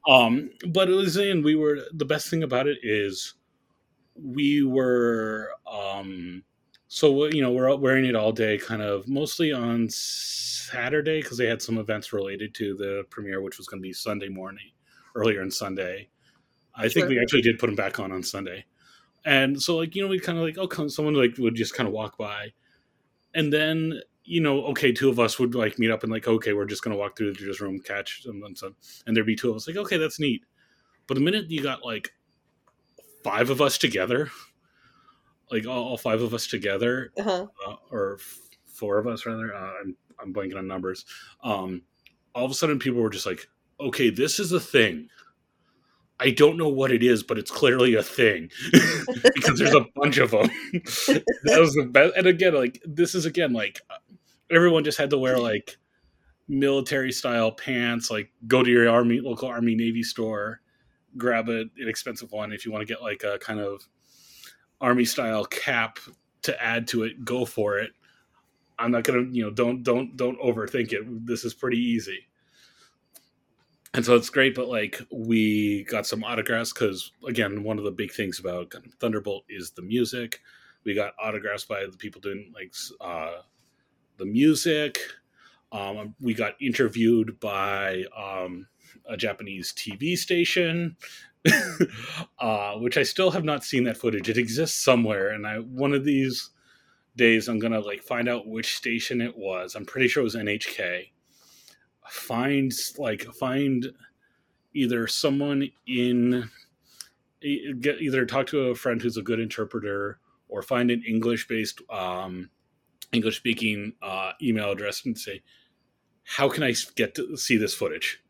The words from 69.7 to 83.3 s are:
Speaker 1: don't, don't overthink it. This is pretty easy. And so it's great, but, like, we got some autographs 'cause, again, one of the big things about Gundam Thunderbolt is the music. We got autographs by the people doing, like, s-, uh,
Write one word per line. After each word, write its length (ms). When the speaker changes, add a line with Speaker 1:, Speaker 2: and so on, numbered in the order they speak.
Speaker 1:
don't, 340
don't 240
overthink 500
it. 340
This 200
is 80
pretty 260
easy. 480
And 120
so 100
it's 140
great, 260
but, 140
like, 320
we 720
got 240
some 160
autographs 500
'cause, 380
again, 360
one 140
of 60
the 80
big 200
things 280
about 300
Gundam 260
Thunderbolt 540
is 220
the 100
music. 600
We 100
got 280
autographs 440
by 200
the 120
people 240
doing, 340
like, 140
s-, 320
uh, 400